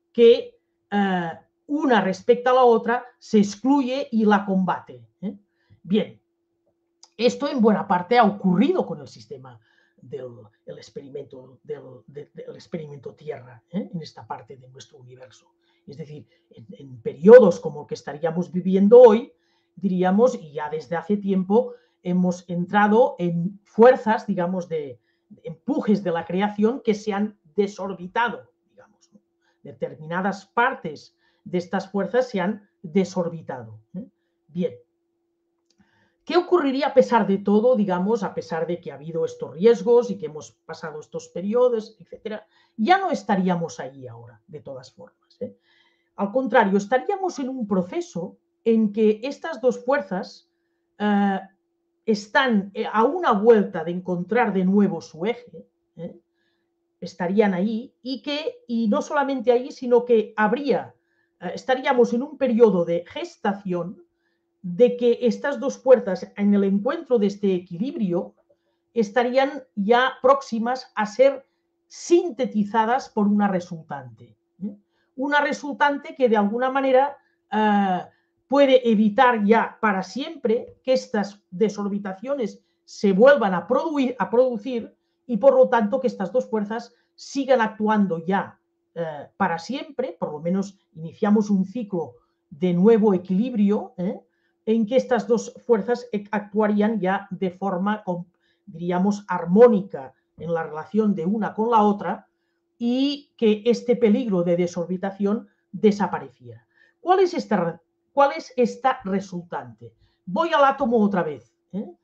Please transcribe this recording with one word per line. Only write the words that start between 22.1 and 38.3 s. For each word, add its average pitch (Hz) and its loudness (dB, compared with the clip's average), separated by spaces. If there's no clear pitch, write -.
entrado 208 2
en 175 -4
fuerzas, 247 4
digamos, 180 -4
de, 147 -10
de - -20
empujes - -2
de 180 -4
la 170 -4
creación 208 -2
que 220 0
se 208 -6
han 208 -4
desorbitado, 196 -4
digamos, - -20
¿no? - -20
Determinadas 156 -8
partes - -6
de 175 -4
estas 190 -6
fuerzas 202 -2
se 190 -4
han 190 -4
desorbitado, 160 -4
¿eh? 202 -14
Bien. 180 -4
¿Qué 311 -2
ocurriría 285 2
a - -6
pesar 208 4
de 196 2
todo, 208 2
digamos, 196 0
a 170 -6